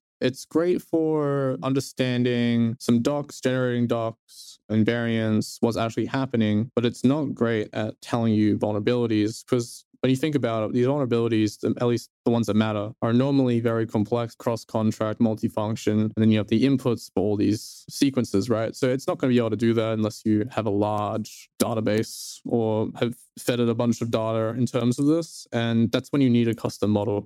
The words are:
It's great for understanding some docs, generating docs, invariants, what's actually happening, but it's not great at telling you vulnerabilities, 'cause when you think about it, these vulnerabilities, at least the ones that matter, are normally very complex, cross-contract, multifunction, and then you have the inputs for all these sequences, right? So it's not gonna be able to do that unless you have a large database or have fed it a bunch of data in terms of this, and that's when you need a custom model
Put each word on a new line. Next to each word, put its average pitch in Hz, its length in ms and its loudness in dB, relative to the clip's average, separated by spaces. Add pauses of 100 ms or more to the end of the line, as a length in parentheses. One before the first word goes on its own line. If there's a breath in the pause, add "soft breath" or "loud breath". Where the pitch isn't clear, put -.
(200)
It's 131 260 -4
great 175 360 0
for 143 800 0
understanding 123 1200 0
some 120 240 2
docs, 143 360 -4
generating 127 460 0
docs, - 720 -6 (140)
invariants, 110 880 0
what's 117 180 0
actually 113 300 -2
happening, 117 680 0
but 117 120 0
it's - 160 -6
not 135 320 2
great 117 360 0
at 110 300 -6
telling 117 320 0
you 107 240 4
vulnerabilities, 107 880 0
'cause - 380 -2 (180)
when 131 100 2
you 131 40 2
think 151 200 -2
about 113 340 0
it, - 40 -8
these 123 120 2
vulnerabilities, 117 760 0 (180)
at 123 60 2
least 120 240 -2 (120)
the 127 60 2
ones 117 160 2
that 104 100 0
matter, 107 360 0 (100)
are 117 120 0
normally 127 460 2
very 113 280 0
complex, 117 480 -2
cross-contract, 110 840 -2
multifunction, 107 840 0
and 107 160 0
then 110 120 4
you 110 80 6
have 104 120 -2
the 113 160 2
inputs 131 500 0
for 95 80 0
all 104 120 0
these 104 540 -2
sequences, 123 580 0
right? 113 280 -2
So 131 140 0
it's 131 180 -2
not 175 100 -2
gonna 131 160 0
be 120 60 6
able 113 100 2
to 110 60 -2
do 117 180 2
that 113 200 0
unless 107 300 -2
you 107 280 2
have 110 160 -2
a - 20 0
large 104 800 -2 (100)
database 110 840 -4
or 110 520 0
have 117 180 -2 (240)
fed 123 200 -2
it 120 100 2
a 117 40 2
bunch 117 280 0
of 117 100 -4
data 110 440 -2
in 123 120 0
terms 120 320 0
of 143 80 2
this, 160 440 -2
and 117 400 0
that's 127 200 -2
when 143 100 2
you 131 80 4
need 120 180 4
a 113 60 0
custom 107 380 -2
model 104 340 0